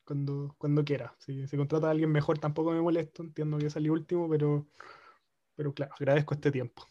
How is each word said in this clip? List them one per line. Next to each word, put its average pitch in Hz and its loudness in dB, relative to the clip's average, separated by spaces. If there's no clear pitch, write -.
Cuando, 143 -4
cuando 147 2
quiera. 131 -4
Si 135 -10
se 143 -4
contrata 156 0
a - 2
alguien 156 2
mejor, 151 2
tampoco 156 0
me 165 0
molesto. 165 0
Entiendo 151 -4
que 147 0
salí 151 -2
último, 165 0
pero, 147 2
pero 147 -4
claro, - -8
agradezco 147 2
este 147 0
tiempo. 123 -6